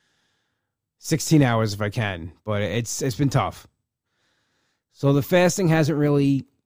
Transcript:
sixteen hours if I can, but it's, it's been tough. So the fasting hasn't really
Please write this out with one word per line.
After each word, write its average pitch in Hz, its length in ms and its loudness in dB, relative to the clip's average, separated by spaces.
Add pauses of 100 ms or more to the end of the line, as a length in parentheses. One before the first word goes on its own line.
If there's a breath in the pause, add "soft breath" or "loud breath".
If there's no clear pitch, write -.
(1000)
sixteen 156 440 2
hours 113 320 2
if 101 60 -12
I 104 100 -4
can, 92 420 -6 (120)
but 104 180 -4
it's, 110 400 -6
it's 135 140 -4
been 143 120 0
tough. 101 380 -4 (1300)
So 139 200 0
the 143 100 2
fasting 180 460 2
hasn't 156 300 2
really 143 480 2 (180)